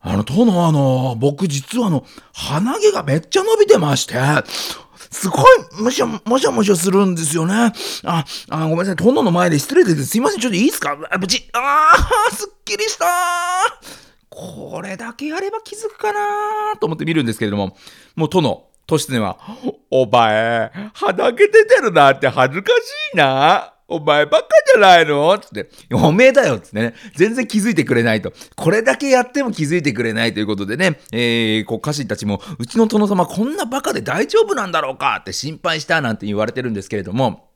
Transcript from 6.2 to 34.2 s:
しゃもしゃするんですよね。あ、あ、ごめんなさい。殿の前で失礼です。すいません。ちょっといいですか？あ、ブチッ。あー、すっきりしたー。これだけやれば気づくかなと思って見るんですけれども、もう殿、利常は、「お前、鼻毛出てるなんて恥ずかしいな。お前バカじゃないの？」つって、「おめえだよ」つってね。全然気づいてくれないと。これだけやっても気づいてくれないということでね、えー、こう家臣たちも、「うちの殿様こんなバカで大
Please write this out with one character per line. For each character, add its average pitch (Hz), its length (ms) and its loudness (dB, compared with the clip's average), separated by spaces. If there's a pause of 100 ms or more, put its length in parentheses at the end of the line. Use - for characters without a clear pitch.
し 269 80 -2
ゃ 269 40 0
も 240 120 -2
し 202 80 0
ゃ 196 60 4
す 170 140 -2
る 196 160 2
ん 185 80 0
で 165 80 -6
す 151 120 -4
よ 165 120 -2
ね。 220 260 0 (320)
あ、 160 200 -2 (260)
あ、 160 120 -6
ご 160 60 -2
め 156 60 0
ん 165 40 -2
な 180 60 -2
さ 196 80 -4
い。 170 40 -4
殿 220 260 2
の 208 80 2
前 175 200 2
で 151 80 2
失 - 160 -6
礼 349 100 6
で 180 120 2
す。 139 100 -4
す 208 120 -4
い - 20 0
ま 269 100 0
せ 403 60 -6
ん。 330 40 -8
ち 247 60 -4
ょ 247 40 -2
っ - 20 -4
と 180 40 -2
い 185 60 0
い 254 40 4
で 392 60 2
す - 80 -8
か？ 143 160 -6 (140)
あ、 185 80 -4
ブ 185 80 -4
チ 240 120 0
ッ。 - 40 -8 (120)
あ 285 380 2 (380)
ー、 - 40 -12
す - 180 -12
っ - 20 -20 (100)
き 403 120 -8
り 415 80 -4
し 440 140 -6
た 659 80 0
ー。 359 1000 -2 (220)
こ - 520 -14
れ 190 140 -10
だ 233 180 -14
け 277 120 -10
や 320 140 -6
れ 392 100 -6
ば 440 140 -8
気 - 100 -16
づ 415 140 -10
く - 100 -16
か 415 140 -4
な 415 680 -6
と - 80 -4
思 160 80 -4
っ 156 40 -16
て 160 60 -8
見 160 80 -4
る 156 120 0
ん - 20 -2
で 113 60 -4
す - 80 -8
け 117 60 -2
れ 104 40 -2
ど 101 60 -4
も、 98 200 -4 (380)
も 160 120 -2
う - 20 -2
殿、 156 400 -2 (200)
利 160 100 2
常 127 220 -2
は、 95 160 -4 (540)
「お 131 160 2
前、 113 640 2 (240)
鼻 392 380 0
毛 403 160 4
出 440 160 8
て 440 180 4
る 247 80 0
な 143 220 6
ん 135 80 -2
て 139 80 2
恥 131 260 0
ず 190 80 -6
か 247 80 -8
し 554 440 -2
い - 20 0
な。 143 560 2 (160)
お 170 100 -4
前 147 280 2
バ - 120 2
カ - 100 -2 (260)
じ - 40 6
ゃ - 20 6
な 185 200 10
い 160 60 4
の？」 147 340 2
つ - 60 -20
っ - 20 -20
て、 - 220 -10 (220)
「お 120 200 4
め 220 140 6
え 269 60 8
だ 254 140 6
よ」 123 140 0
つ - 80 -20
っ - 20 -20
て - 60 -8
ね。 113 180 -2 (220)
全 208 180 2
然 247 140 -4
気 208 100 -2
づ 208 120 0
い 214 40 0
て 151 80 0
く 123 120 0
れ 117 100 2
な 117 100 2
い 104 80 -2
と。 95 100 -10 (220)
こ - 160 0
れ 214 120 2
だ 254 140 2
け 285 120 -4
や 254 140 4
っ 247 100 -6
て 285 100 -2
も 247 80 -2
気 170 140 -4
づ 151 120 -2
い 175 60 -2
て 135 100 0
く 113 120 -4
れ 113 80 -2
な 107 120 -2
い 113 100 -2
と - 40 -4
い 107 60 0
う - 20 -8
こ 104 80 -2
と 98 120 -6
で 107 100 -6
ね、 165 240 -2 (100)
え 113 520 0
ー、 - 20 -6
こ 113 120 -6
う 110 40 -8
家 147 140 -6
臣 147 120 -8
た 104 100 -6
ち - 80 -10
も、 101 160 -2 (200)
「う 120 60 -8
ち - 120 -4
の 226 80 6
殿 214 220 0
様 185 180 0
こ 196 180 -4
ん 294 120 -6
な 392 80 -4
バ 269 180 -6
カ - 100 -2
で 123 100 -6
大 165 260 -4